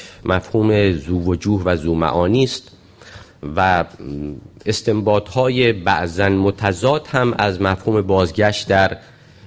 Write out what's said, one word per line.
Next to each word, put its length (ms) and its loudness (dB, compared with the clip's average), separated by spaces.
مفهوم 680 2
ذو 280 -2
وجوه 420 0
و 140 0
ذو 180 -2
معانی 500 2
است 260 -6
و 280 2
استنباط‌های 1040 0
بعضاً 560 0
متضاد 760 0
هم 320 0
از 240 -2
مفهوم 400 0
بازگشت 680 0
در 300 2